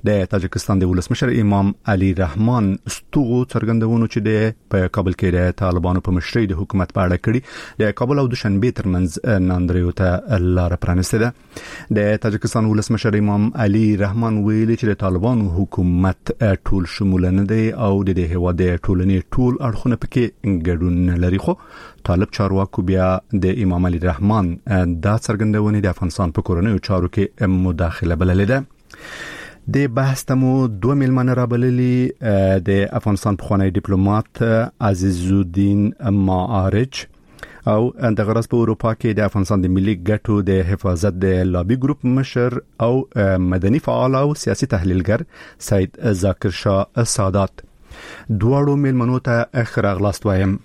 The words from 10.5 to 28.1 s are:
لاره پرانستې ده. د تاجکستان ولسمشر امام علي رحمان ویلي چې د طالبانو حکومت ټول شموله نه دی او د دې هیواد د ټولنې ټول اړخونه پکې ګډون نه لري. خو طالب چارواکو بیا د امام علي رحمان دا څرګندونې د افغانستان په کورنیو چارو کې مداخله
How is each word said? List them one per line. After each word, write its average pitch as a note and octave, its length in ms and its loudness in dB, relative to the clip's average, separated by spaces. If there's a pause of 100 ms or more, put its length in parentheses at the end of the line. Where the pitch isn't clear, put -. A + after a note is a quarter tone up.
لاره F2 260 0
پرانستې F2+ 400 0
ده. B2 40 0 (720)
د G#2 240 2
تاجکستان A2 460 0
ولسمشر G#2+ 500 0
امام G#2 300 2 (160)
علي G#2 180 2 (200)
رحمان A2 420 0
ویلي A2 320 2
چې G#2 160 0
د - 100 -4
طالبانو G2 540 0
حکومت F#2 720 0 (380)
ټول F#2 260 2
شموله F#2 460 2
نه G2+ 100 2
دی A2 160 2 (220)
او - 100 2
د F#2+ 180 0
دې F2+ 80 0 (120)
هیواد F2 260 0
د F2 240 2
ټولنې F#2 480 2
ټول B2+ 320 2
اړخونه A#2 380 -2
پکې B2 180 0 (460)
ګډون F2 420 0
نه F2 140 0
لري. F#2 200 0
خو F3 100 0 (540)
طالب F#2 280 0
چارواکو F#2+ 500 0
بیا F#2 180 2 (380)
د F#2+ 180 0
امام F2+ 280 2
علي E2+ 180 -2
رحمان F#2+ 500 0
دا F2+ 560 0 (120)
څرګندونې G#2+ 600 0
د - 80 2
افغانستان F2 420 -2
په - 140 -2
کورنیو F#2+ 400 0
چارو F2+ 260 0
کې G2 380 -2
مداخله F2 680 0